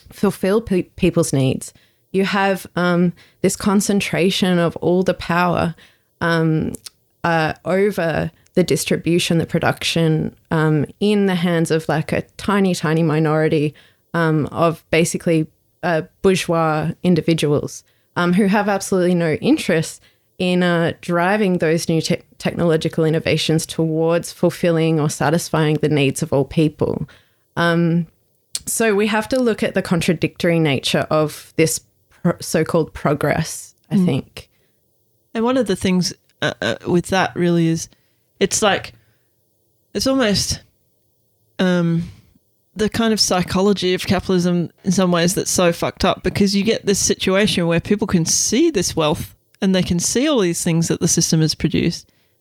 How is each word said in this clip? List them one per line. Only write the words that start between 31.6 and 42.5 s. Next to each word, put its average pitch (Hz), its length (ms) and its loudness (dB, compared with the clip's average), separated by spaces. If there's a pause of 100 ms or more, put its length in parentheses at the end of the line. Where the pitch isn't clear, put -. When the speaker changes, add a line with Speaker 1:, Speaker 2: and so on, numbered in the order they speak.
Speaker 1:
pro-, - 300 -2
so-called 160 540 -2
progress, - 840 -4 (160)
I 156 40 0
Speaker 2:
Mm. 185 100 4
Speaker 1:
think. - 440 -4 (840)
Speaker 2:
And 226 100 -2
one 247 140 2
of 240 100 0
the 190 80 0
things, 185 380 0 (280)
uh, 147 200 -2
uh, 107 140 -2 (120)
with 175 200 0
that - 280 -2
really 170 320 2
is, 165 220 -2 (500)
it's - 220 0
like, 196 320 0 (1000)
it's 208 140 -2
almost, 254 540 0 (1000)
um, 175 440 2 (720)